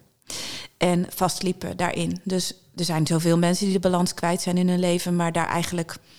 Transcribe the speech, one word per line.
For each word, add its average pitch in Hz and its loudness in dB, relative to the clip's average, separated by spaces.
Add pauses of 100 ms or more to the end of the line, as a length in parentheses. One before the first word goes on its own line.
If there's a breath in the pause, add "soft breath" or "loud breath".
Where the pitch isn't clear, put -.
(760 loud breath)
En 175 2
vastliepen - -2
daarin. 175 -2
Dus 185 -2 (220)
er 175 -4
zijn 160 0
zoveel 165 4
mensen 175 2
die 190 2
de 185 2
balans 180 2
kwijt 175 -2
zijn 180 0
in 180 4
hun 180 2
leven, 175 0
maar 170 0
daar 165 0
eigenlijk 170 -4 (220 loud breath)